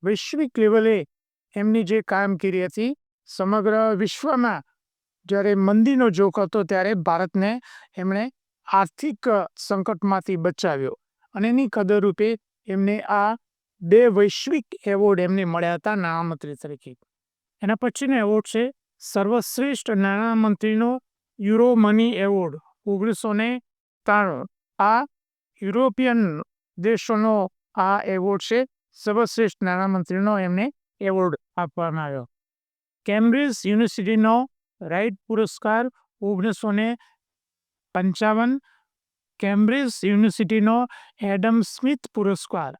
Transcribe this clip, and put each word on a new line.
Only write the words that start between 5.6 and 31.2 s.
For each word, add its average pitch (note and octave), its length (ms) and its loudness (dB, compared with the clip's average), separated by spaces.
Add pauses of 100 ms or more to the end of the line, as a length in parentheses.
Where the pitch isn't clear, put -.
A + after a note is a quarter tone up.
જોક G3 300 0
હતો, G3+ 220 -2
ત્યારે F#3+ 320 0
ભારતને F#3 680 -2 (360)
એમણે F#3+ 340 -4 (420)
આર્થિક G3+ 560 0 (280)
સંકટમાંથી G3 800 -2
બચાવ્યો D#3+ 640 -2 (340)
અને G3+ 160 -2
એની B3 200 2
કદરરૂપે G#3 680 0 (300)
એમને G3 340 -2
આ G#3 360 0 (440)
બે G#3 260 8
વૈશ્વિક G#3+ 600 2 (200)
એવોર્ડ G3+ 340 2
એમને F#3 240 0
મળ્યા E3+ 300 0
હતા G#3+ 200 -4
નાણામંત્રી E3 600 -4
તરીકે. C#3 400 -16 (680)
એના G#3 120 2
પછીનો B3+ 420 -2
એવોર્ડ G#3+ 280 2
છે A#3+ 280 -4 (260)
સર્વશ્રેષ્ઠ A#3 920 -2
નાણામંત્રીનો A3 1120 0 (400)
યુરો A3+ 340 4
મની A3 380 4
એવોર્ડ, F#3+ 460 -2 (280)
ઓગણીસો G#3 460 -2
ને A#3 280 -2 (440)
ત્રાણું. F#3+ 440 2 (300)
આ A3 240 4 (600)
યુરોપિયન A3 800 0 (360)
દેશોનો G#3+ 720 0 (240)
આ G3 280 2
એવોર્ડ F#3+ 380 -2
છે. B3 260 -2 (260)
સર્વશ્રેષ્ઠ G#3+ 720 -2
નાણામંત્રીનો F#3+ 760 0
એમને F#3+ 340 -2 (280)
એવોર્ડ F#3+ 360 0 (200)